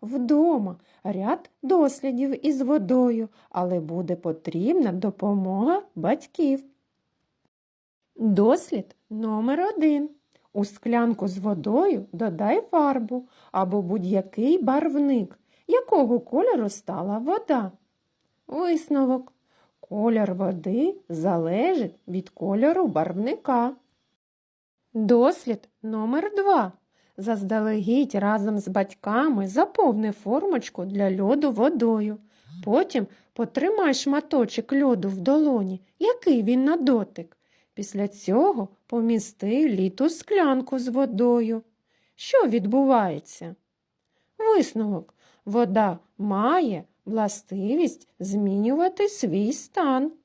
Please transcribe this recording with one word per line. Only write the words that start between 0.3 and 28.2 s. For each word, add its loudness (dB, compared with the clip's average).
ряд -4
дослідів 0
із 0
водою, 2
але -2
буде -4
потрібна -2
допомога -2
батьків. -2
Дослід 2
номер -2
один. 2
У -2
склянку -2
з -6
водою 0
додай -2
фарбу 0
або 0
будь-який 0
барвник. 0
Якого 2
кольору 0
стала -6
вода? -2
Висновок. -2
Колір 0
води -2
залежить -2
від -6
кольору 0
барвника. -2
Дослід 2
номер -4
два. 2
Заздалегідь 0
разом 0